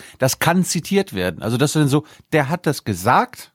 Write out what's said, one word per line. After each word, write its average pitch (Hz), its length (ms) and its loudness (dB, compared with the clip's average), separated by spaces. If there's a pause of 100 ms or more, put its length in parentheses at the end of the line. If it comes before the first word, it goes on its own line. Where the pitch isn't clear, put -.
(180)
das - 220 0
kann 170 260 2
zitiert 190 480 -2
werden. 90 300 -4
Also 113 120 -2
das 139 180 0
sind 151 140 2
so, 143 160 2 (300)
der 143 160 2
hat 170 160 -6
das 151 180 -2
gesagt 113 720 0